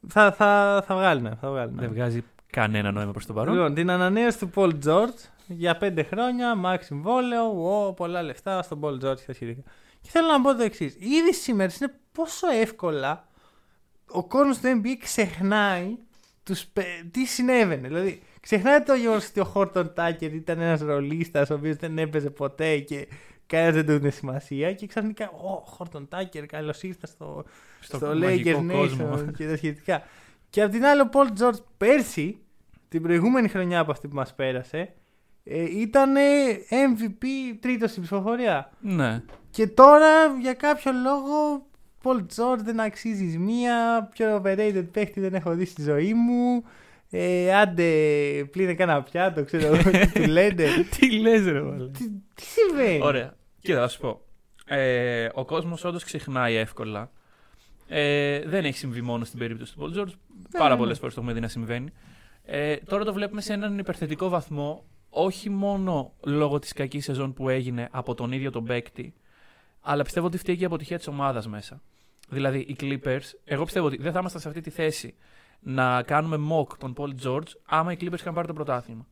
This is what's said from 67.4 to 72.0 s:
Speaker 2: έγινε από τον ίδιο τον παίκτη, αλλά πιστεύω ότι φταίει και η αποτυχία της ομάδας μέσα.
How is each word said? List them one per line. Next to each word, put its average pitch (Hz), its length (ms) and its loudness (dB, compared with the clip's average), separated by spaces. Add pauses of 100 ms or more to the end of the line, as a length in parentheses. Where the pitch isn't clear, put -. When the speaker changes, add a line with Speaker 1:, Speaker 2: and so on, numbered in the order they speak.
Speaker 2:
έγινε 123 420 -2
από 127 240 -6
τον 120 180 -6
ίδιο 135 180 -6
τον 117 140 -8
παίκτη, 123 500 -8 (680)
αλλά 147 220 -2
πιστεύω 170 240 -4
ότι 175 120 -4
φταίει 175 180 -4
και 175 60 -4
η 185 40 -2
αποτυχία 170 300 -6
της 175 100 -10
ομάδας 139 420 -4
μέσα. 104 340 -14 (460)